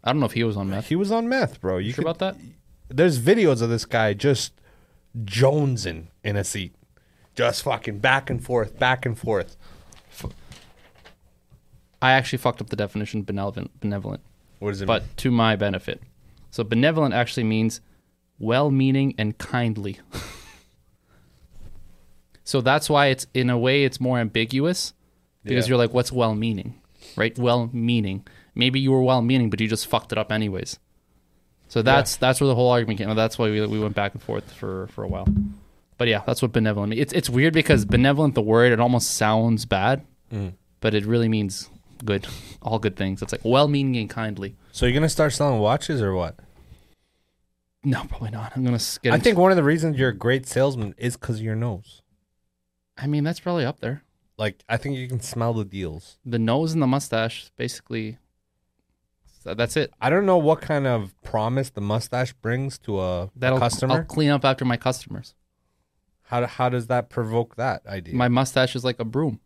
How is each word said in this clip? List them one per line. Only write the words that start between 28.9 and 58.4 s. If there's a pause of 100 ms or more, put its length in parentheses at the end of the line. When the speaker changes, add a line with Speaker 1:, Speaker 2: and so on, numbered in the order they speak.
Speaker 1:
were
well-meaning,
but
you
just
fucked
it
up
anyways. (920)
So
Speaker 2:
Yeah.
Speaker 1:
that's,
that's
where
the
whole
argument
came.
That's
why
we,
we
went
back
and
forth
for,
for
a
while. (680)
But
yeah,
that's
what
benevolent
means.
It's,
it's
weird
because
benevolent,
the
word,
it
almost
sounds
bad, (260)
Speaker 2:
Mm. (280)
Speaker 1:
but
it
really
means (340)
good. (180)
<laughs>
All
good
things.
It's
like
well-meaning
and
kindly. (160)
Speaker 2:
So
you're
gonna
start
selling
watches
or
what? (1500)
Speaker 1:
No,
probably
not.
I'm
gonna
s-,
get
Speaker 2:
I
Speaker 1:
into
Speaker 2:
think
one
of
the
reasons
you're
a
great
salesman
is
'cause
of
your
nose. (920)
Speaker 1:
I
mean,
that's
probably
up
there. (340)
Speaker 2:
Like,
I
think
you
can
smell
the
deals.
Speaker 1:
The
nose
and
the
mustache,
basically, (1200)